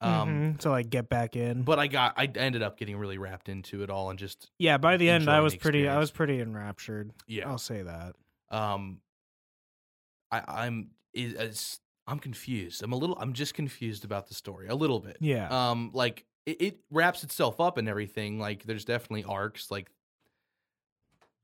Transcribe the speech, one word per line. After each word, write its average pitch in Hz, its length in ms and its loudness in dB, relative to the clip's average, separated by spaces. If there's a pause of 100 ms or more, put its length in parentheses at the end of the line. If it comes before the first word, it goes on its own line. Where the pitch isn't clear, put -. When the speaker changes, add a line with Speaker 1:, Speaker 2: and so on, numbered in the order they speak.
Speaker 1:
Um, 117 280 2
Speaker 2:
Mm-hmm, 151 300 2
to, 156 100 2
like, 123 180 2
get 120 220 -2
back 120 260 0
in. 120 240 0
Speaker 1:
But 147 180 4
I 143 80 4
got, 131 300 4
I 135 80 4
ended 123 380 0
up 101 160 -2
getting 101 180 -6
really 98 220 -6
wrapped 95 320 -10
into 98 320 -8
it 98 80 -4
all 95 180 -2
and 95 100 -6
just - 400 -12
Speaker 2:
Yeah, 156 200 6
by 165 180 8
the 170 140 8
end, 165 140 6
I 147 100 8
Speaker 1:
enjoying 151 100 8
Speaker 2:
was 156 80 6
Speaker 1:
the - 60 -6
Speaker 2:
pretty, 147 220 4
I - 20 6
Speaker 1:
experience. 143 180 4
Speaker 2:
was 151 120 2
pretty 143 280 0
enraptured. 104 720 -8 (140)
Speaker 1:
Yeah. 107 240 -6
Speaker 2:
I'll 120 80 -4
say 107 240 -6
that. 85 320 -10 (360)
Speaker 1:
Um, 101 520 -4 (1300)
I, 117 180 -2
I'm, 113 440 -6 (200)
it, 120 260 -6
it's, 110 420 -8 (260)
I'm 143 120 -6
confused. 113 640 -8
I'm 113 100 -4
a 127 40 -2
little, 170 240 -2
I'm 123 140 -4
just 139 180 -4
confused 117 540 -6
about 101 220 -6
the 104 60 -16
story 95 340 -12
a 117 60 -2
little 139 260 2
bit. - 200 -14
Speaker 2:
Yeah. 127 280 0 (220)
Speaker 1:
Um, 117 220 -2
like, 123 320 -2 (220)
it, 160 160 -4
it 196 160 -2 (120)
wraps 170 340 2
itself 139 360 0
up 175 160 2
and 113 100 0
everything. 104 520 -4
Like, 104 260 -6
there's 107 220 -6
definitely 117 380 -2
arcs. 101 460 -6
Like, 98 200 -8 (1500)